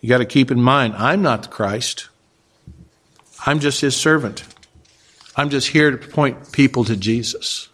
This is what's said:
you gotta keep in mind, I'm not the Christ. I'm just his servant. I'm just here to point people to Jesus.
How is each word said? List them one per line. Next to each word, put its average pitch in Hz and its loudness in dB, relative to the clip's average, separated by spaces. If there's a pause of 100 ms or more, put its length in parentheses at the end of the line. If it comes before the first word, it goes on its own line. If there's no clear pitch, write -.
you 117 -8
gotta 123 4
keep 131 2
in 123 2
mind, 123 2
I'm 143 0
not 123 0
the - -18
Christ. - -6 (1400)
I'm 147 0
just 143 0
his 139 0
servant. 147 0 (920)
I'm 143 -2
just 139 -2
here 151 4
to 123 -4
point - -4
people 135 2
to 107 -2
Jesus. - -6